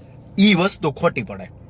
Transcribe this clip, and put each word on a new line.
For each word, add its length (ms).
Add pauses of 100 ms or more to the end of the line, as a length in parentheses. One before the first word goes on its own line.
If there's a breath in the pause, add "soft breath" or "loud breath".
(400 loud breath)
ઈ 140
વસ્તુ 380
ખોટી 320
પડે. 260 (200)